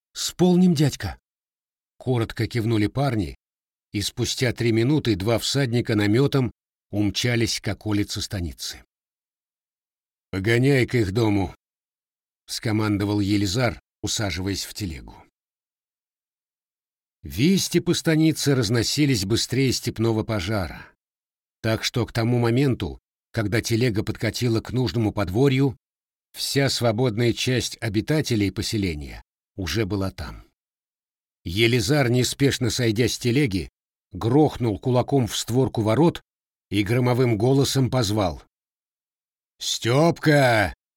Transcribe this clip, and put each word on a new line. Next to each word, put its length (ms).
"Сполним, 600
дядька", 440
коротко 500
кивнули 400
парни, 480
и 80
спустя 520
три 200
минуты 420
два 240
всадника 560
наметом 560
умчались 720
к 80
околице 520
станицы. 640
"Погоняй 560
к 80
их 180
дому", 420
скомандовал 760
Елизар, 600
усаживаясь 600
в 100
телегу. 400
Вести 560
по 160
станице 600
разносились 720
быстрее 480
степного 520
пожара, 600
так 240
что 200
к 80
тому 260
моменту, 600
когда 300
телега 420
подкатила 580
к 120
нужному 400
подворью, 640
вся 360
свободная 640
часть 480
обитателей 680
поселения 720
уже 300
была 240
там. 340
Елизар, 640
неспешно 640
сойдя 380
с 100
телеги, 520
грохнул 640
кулаком 480
в 100
створку 460
ворот 400
и 120
громовым 540
голосом 540
позвал: 520
"Степка, 1160